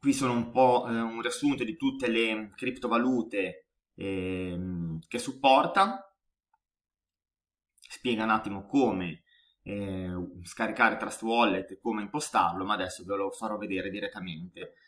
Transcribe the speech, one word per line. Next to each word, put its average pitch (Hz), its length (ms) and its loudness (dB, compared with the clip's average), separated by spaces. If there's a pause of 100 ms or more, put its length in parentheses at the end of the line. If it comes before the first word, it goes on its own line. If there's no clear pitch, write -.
Qui 135 80 6
sono 131 200 2
un 117 180 0
po', 123 360 6
eh, 117 140 -2
un 113 180 -4
riassunto 123 440 0
di 110 120 -4
tutte 135 320 0
le 110 480 0
criptovalute, 117 1120 0 (260)
ehm, 90 1120 -4
che 165 100 -6
supporta. 160 960 2 (1600)
Spiega 110 440 -4
un 110 60 0
attimo 101 380 -2
come, 95 560 2 (400)
eh, 95 480 -6 (320)
scaricare 110 540 2
Trust - 260 -6
Wallet 113 480 2
e 95 80 -14
come 107 240 -4
impostarlo, 92 640 0
ma 104 100 0
adesso 92 280 -6
ve 98 120 -6
lo 98 160 -2
farò 107 260 -6
vedere 98 320 -4
direttamente. 92 840 -10 (140)